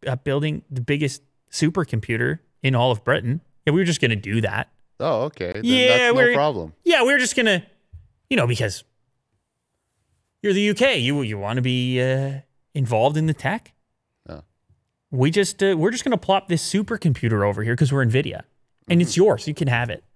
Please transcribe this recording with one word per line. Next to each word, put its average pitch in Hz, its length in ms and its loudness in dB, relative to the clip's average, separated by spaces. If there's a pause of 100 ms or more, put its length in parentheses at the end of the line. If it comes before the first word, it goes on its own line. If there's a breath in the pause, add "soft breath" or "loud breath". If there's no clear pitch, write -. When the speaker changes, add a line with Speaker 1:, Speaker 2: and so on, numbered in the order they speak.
Speaker 1:
uh, 127 100 -2
building 147 540 -4
the 127 100 -6
biggest 143 420 -2 (280)
supercomputer 131 880 -2 (240)
in 131 120 2
all 123 180 4
of 107 120 -2
Britain. 123 360 0 (260)
Yeah, 147 60 2
we 180 80 2
were 185 60 2
just 165 140 0
gonna 113 160 -4
do 101 260 -4
that." 101 280 -6 (300)
Speaker 2:
Oh, 127 240 -2
okay. 90 300 -8
Then 110 100 -8
Speaker 1:
Yeah, 254 240 2
Speaker 2:
that's 254 120 4 (120)
no - 20 2
Speaker 1:
we're 247 200 4
Speaker 2:
problem. 101 380 -2 (120)
Speaker 1:
Yeah, 330 180 4
we're 269 160 4
just 254 180 -2
gonna, 208 280 2 (680)
you 269 60 0
know, 127 100 2
because 113 380 -4 (1600)
you're 202 100 0
the 196 80 2
U 208 140 2
K. 247 240 2
You, 139 240 0
you 107 160 -4
wanna 117 240 -2
be, 127 380 0
uh, 135 400 -2 (340)
involved 123 420 2
in 156 100 2
the 156 80 0
tech? - 380 -6 (560)
Speaker 2:
Oh. 80 140 -16 (680)
Speaker 1:
We 135 220 2
just, 202 300 0
uh, 196 140 4
we're 175 140 2
just 247 140 -6
gonna 240 140 2
plop 190 300 0
this 170 140 0
supercomputer 143 840 0
over 104 200 0
here 113 100 0
'cause 131 180 2
we're 135 120 2
nvidia. 117 380 0 (460)
And 175 140 4
it's - 100 -2
Speaker 2:
Mm-hmm. 170 100 2
Speaker 1:
yours. 160 260 4
You 147 60 -4
can 156 140 -2
have 120 220 0
it. - 140 -10 (120)